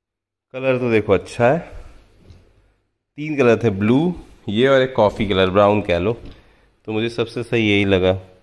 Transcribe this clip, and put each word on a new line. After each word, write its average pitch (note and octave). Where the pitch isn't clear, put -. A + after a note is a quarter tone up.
कलर C3
तो B2
देखो G#2
अच्छा A#2
है, D#3
तीन D3+
color A2+
थे, A2+
blue, G#2
ये A2+
और C3+
एक C3
coffee G#2
color, F#2+
brown G#2
कह E2+
लो। G#2
तो A2
मुझे A2
सबसे A#2
सही A2+
यही G2+
लगा। F#2